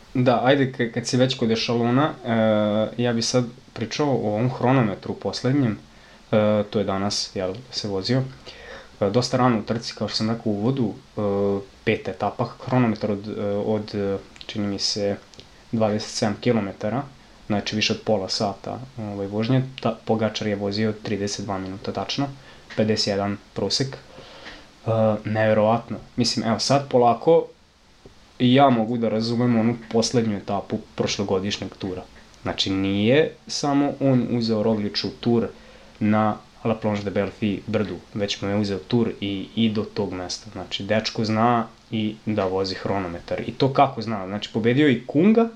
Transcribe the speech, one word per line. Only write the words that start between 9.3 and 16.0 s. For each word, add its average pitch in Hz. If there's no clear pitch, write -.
rano 123
u 104
trci, 113
kao 107
što -
sam 110
rekao 113
u 107
uvodu, 113
e, -
peta 107
etapa, 104
hronometar 113
od, 101
e, 104
od, 104
e, 101
čini 104
mi 98
se, 101
dvadeset 107